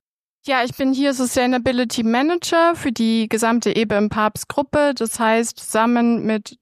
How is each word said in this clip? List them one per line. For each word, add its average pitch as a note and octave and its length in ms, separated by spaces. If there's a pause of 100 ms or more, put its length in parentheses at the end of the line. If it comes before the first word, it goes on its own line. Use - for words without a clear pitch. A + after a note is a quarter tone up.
(460)
Ja, C4 200
ich B3 100
bin C4+ 180
hier C#4 200
Sustainability B3 920
Manager E4 720
für C#4+ 160
die A3+ 380
gesamte A3+ 420
E A3 140
B G#3+ 100
M G#3 140
Papst G#3+ 400
Gruppe. C#4+ 460
Das A3+ 240
heißt, A3+ 400
zusammen A#3 640
mit G#3+ 360